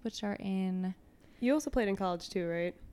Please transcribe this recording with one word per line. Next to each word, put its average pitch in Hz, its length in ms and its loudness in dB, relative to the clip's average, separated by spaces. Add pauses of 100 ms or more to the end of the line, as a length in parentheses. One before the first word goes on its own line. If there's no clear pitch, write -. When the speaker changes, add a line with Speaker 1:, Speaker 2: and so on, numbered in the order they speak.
Speaker 1:
which - 200 -6
are 208 160 -2
in 190 560 0 (460)
Speaker 2:
You 247 140 4
also 302 160 2
played 220 180 2
in 196 80 2
college 180 320 -2
too, 175 200 -2
right? 170 260 -2 (180)